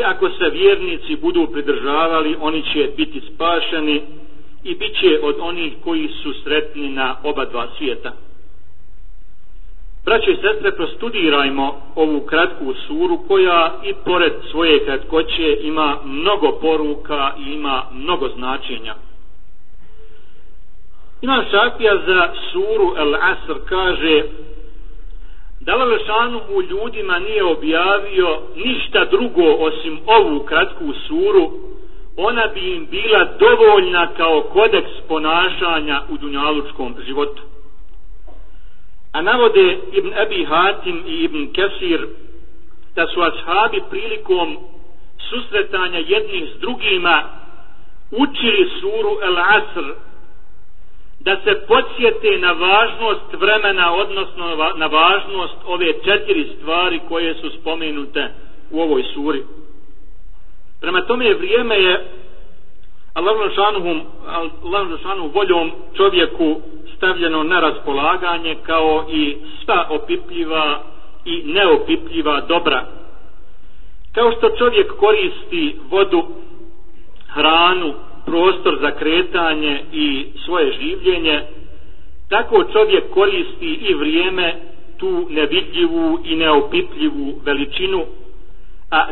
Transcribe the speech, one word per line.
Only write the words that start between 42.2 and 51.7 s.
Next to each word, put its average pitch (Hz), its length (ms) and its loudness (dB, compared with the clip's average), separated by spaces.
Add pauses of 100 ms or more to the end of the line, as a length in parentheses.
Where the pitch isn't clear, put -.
da 165 120 0
su 175 140 -2
ashabi 185 680 0
prilikom 190 680 -2 (720)
susretanja 196 680 -2
jednih 185 580 -2
s - 40 -6
drugima 180 640 2 (880)
učili 233 580 2 (100)
suru 208 440 -2
Al-Asr 180 720 2 (1300)
da 190 240 0
se - 240 2
podsjete 220 680 4